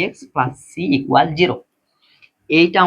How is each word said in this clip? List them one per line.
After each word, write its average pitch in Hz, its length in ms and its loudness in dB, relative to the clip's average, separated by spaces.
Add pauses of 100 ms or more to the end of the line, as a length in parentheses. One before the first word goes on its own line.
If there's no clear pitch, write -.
এক্স - 160 -12 (120)
plus 127 180 -2 (180)
সি 170 140 -10 (140)
ইকুয়াল 135 300 0 (100)
জিরো। 160 180 0 (960)
এইটা 175 380 2